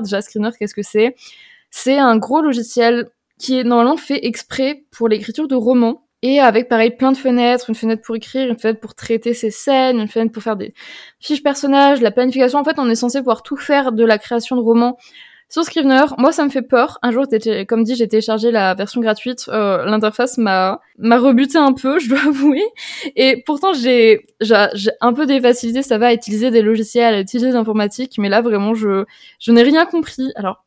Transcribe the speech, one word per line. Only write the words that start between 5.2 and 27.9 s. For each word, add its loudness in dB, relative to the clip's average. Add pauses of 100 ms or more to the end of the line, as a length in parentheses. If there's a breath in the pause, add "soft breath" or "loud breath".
de 0
romans. 0 (160)
Et 2
avec, 4
pareil, 2
plein 0
de 0
fenêtres, 0
une -4
fenêtre -4
pour -8
écrire, -6
une -4
fenêtre -4
pour -18
traiter -4
ses -6
scènes, 0
une -4
fenêtre -2
pour -14
faire -4
des -12 (460 loud breath)
fiches -4
personnages, 4
la 2
planification. 0
En 0
fait, -2
on -2
est 2
censé -2
pouvoir -2
tout -10
faire 0
de 0
la 4
création -6
de 0
romans 2 (520 loud breath)
sur -4
Scrivener, 2 (160)
moi, 4
ça -2
me -2
fait -2
peur. 0
Un 0
jour, 0
j'ai 2
tété-, -4
comme 0
dit, -2
j'ai -2
téléchargé 0
la 0
version -6
gratuite. -4
Euh, -2
l'interface -2
m'a, 0 (180 soft breath)
m'a 2
rebuté 2
un 4
peu, -2
<laughs> 2
je -4
dois 0
avouer. 2 (500 loud breath)
Et 2
pourtant, 0
j'ai, 2 (140)
j'ai, 4
j'ai -4 (100)
un 2
peu -2
des 2
facilités, 0
ça -2
va, 2
à 4
utiliser -2
des 4
logiciels, 0
à 0
utiliser -2
l'informatique. -4